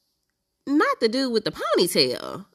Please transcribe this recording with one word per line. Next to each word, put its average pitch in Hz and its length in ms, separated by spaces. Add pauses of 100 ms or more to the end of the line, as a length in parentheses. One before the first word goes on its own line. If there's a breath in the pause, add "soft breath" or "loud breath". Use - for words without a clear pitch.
(680)
Not 392 320
the 233 80
dude 254 240
with 220 140
the 151 40
ponytail, 180 920 (100)